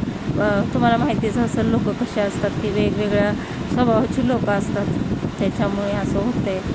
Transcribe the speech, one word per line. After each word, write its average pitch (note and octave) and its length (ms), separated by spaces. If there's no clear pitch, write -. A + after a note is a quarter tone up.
अ, G3+ 300
तुम्हाला A#3 220
माहितीच A3+ 400
असेल A#3 300
लोक A3+ 160
कसे G#3+ 380
असतात, G3+ 300
की G#3 200
वेगवेगळ्या G#3 640
स्वभावाची A#3+ 560
लोक A#3 220
असतात, G3+ 360
त्याच्यामुळे G3+ 540
असं G3 260
होतंय. G3+ 420